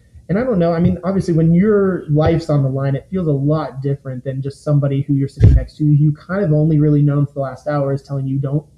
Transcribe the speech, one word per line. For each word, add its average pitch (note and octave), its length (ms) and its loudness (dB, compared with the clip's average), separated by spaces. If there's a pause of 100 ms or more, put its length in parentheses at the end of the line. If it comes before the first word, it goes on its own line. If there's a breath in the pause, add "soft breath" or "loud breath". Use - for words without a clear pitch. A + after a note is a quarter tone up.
(280 soft breath)
and F3 100 0
I B3 60 0
don't A#3+ 140 0
know. E3+ 140 2
I E3 80 -2
mean, F3+ 220 -2
obviously, F#3 300 -2
when E3 220 2
your F#3+ 560 0
life's D#3+ 400 0
on C#3+ 120 0
the C3+ 60 -2
line, C3+ 260 -4
it - 160 -8
feels F#3 160 -4
a D#3 60 0
lot C#3 500 -2
different C3+ 420 -6
than C3+ 180 -6
just C3+ 200 -10
somebody C#3 380 0
who C#3+ 140 -2
you're C3+ 140 -2
sitting - 260 6
next C3 240 0
to, D#3 60 0
who D3+ 60 4
you D3 220 4
kind F#3+ 320 -4
of D#3 80 0
only D3+ 260 2
really D3 240 4
known C#3+ 240 2
for - 80 -20
the C#3+ 60 -6
last C3 260 -8
hour C#3+ 260 -2
is C#3 100 -6
telling C#3 240 -8
you, C3+ 120 -2
"Don't C#3 260 -2 (140)